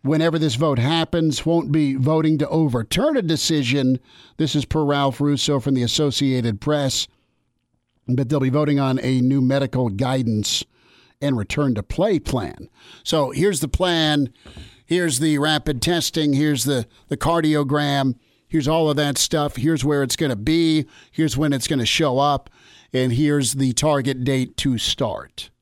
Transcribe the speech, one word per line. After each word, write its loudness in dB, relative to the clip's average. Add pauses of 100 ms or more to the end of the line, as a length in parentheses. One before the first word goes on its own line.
whenever 2
this 0
vote 2
happens, 0
won't 0
be 2
voting 2
to 0
overturn 0
a 0
decision. 0 (380)
This 0
is 0
per -2
Ralph 0
Russo 0
from 0
the 2
Associated 0
Press. -2 (1000)
But 0
they'll 0
be 0
voting 2
on 0
a 0
new 2
medical 0
guidance -2 (560)
and -2
return -2
to -6
play 0
plan. -6 (360)
So 0
here's 0
the -2
plan. 0 (520)
Here's 0
the 2
rapid 0
testing. 0
Here's 0
the, -2 (200)
the -4
cardiogram. 0 (320)
Here's 0
all 2
of 0
that 0
stuff. -2
Here's 0
where 0
it's -4
gonna -2
be. 0 (280)
Here's -2
when 0
it's -4
gonna -2
show 0
up. 0 (420)
And 0
here's 0
the 0
target 0
date -2
to 0
start -6 (100)